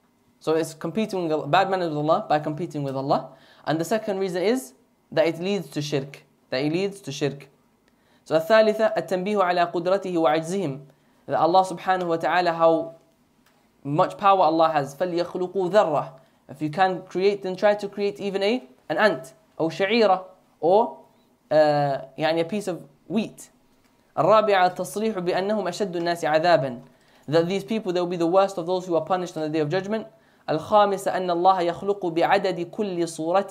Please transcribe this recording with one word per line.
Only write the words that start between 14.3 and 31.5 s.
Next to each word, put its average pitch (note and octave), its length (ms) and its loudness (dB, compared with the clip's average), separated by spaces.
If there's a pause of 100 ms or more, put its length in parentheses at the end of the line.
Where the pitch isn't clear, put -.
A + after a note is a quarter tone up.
Allah D#3+ 280 4
has. C#3+ 240 -2
فَلْيَخْلُقُوا F3+ 760 -2
ذَرَّةً. E3+ 440 2 (360)
If - 120 -12
you D#3 80 -2
can F#3 340 0
create, G3 400 0
then F#3 120 -4
try G#3 200 4
to G#3 120 -8
create G3+ 320 -4
even F#3+ 240 -4
a, A#3+ 200 0 (260)
an D#3+ 80 -2
ant, F3+ 360 0 (240)
or D#3+ 120 0
شعيرة, G3 540 2 (380)
or, G3 380 4 (520)
uh, D3 40 2 (600)
يعني, D#3 240 0
a E3 40 0
piece G3+ 220 -6
of E3 140 -6 (260)
wheat. - 420 -4 (680)
الرابعة، G3 500 4
التصريح F#3 520 -4
بأنهم F#3 480 -2
أشد F3 280 -4
الناس E3+ 300 -4
عذابًا. D3+ 540 2 (480)
That E3 200 2
these F#3+ 160 -2
people, G#3 280 -4
they F3 80 0
will F3+ 80 -2
be F3+ 100 -4
the E3 100 0
worst F#3+ 300 4
of E3+ 80 -6
those F3+ 200 -4
who F3+ 100 -2
are D#3 100 0
punished F3+ 300 -4
on D#3 80 -6
the D#3 60 -4
Day D#3 100 -2
of D3 100 0
Judgment. G3+ 380 -4 (420)
الخامسة، F#3+ 680 2
أن F#3 140 -2
الله F3+ 300 4